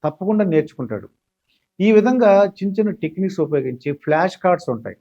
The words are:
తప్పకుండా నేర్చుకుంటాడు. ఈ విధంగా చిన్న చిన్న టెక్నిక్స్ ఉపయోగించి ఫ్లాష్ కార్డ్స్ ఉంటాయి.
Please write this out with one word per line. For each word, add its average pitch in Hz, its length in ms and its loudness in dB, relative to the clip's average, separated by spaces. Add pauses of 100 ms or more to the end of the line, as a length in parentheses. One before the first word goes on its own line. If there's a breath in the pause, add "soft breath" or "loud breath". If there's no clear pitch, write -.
తప్పకుండా 196 420 -2
నేర్చుకుంటాడు. 139 640 -4 (680)
ఈ 202 120 4
విధంగా 214 540 4
చిన్న 196 280 -6
చిన్న 208 180 -2
టెక్నిక్స్ 175 480 -6
ఉపయోగించి 143 520 -4
ఫ్లాష్ 165 460 -2
కార్డ్స్ 180 320 -2
ఉంటాయి. 110 320 -8